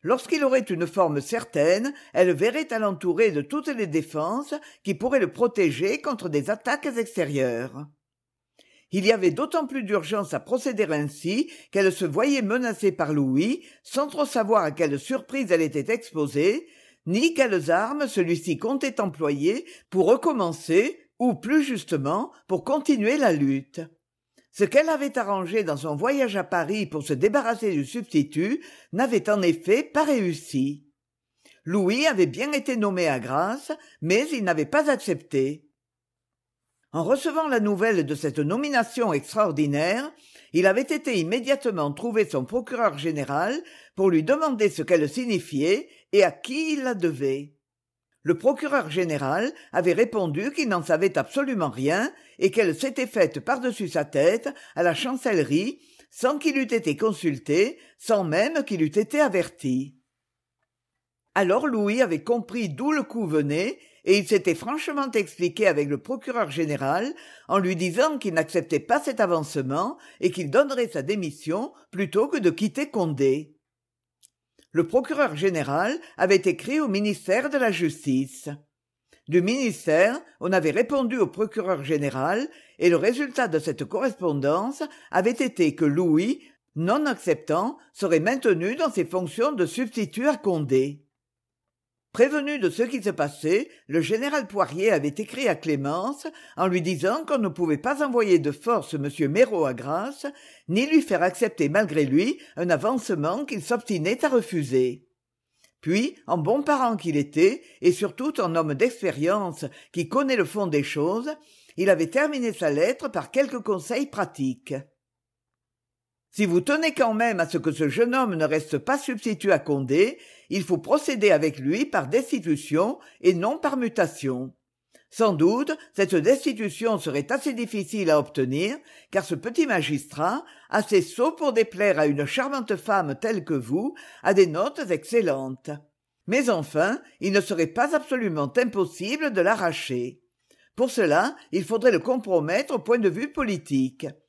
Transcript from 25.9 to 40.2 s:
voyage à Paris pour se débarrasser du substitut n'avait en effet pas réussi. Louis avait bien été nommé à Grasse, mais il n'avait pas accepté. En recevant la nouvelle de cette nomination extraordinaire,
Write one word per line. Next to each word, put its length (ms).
voyage 400
à 80
Paris 420
pour 160
se 100
débarrasser 600
du 120
substitut 800
n'avait 360
en 140
effet 400
pas 220
réussi. 840
Louis 420
avait 200
bien 260
été 240
nommé 320
à 100
Grasse, 540
mais 320
il 120
n'avait 200
pas 280
accepté. 760
En 100
recevant 460
la 100
nouvelle 480
de 80
cette 240
nomination 720
extraordinaire, 960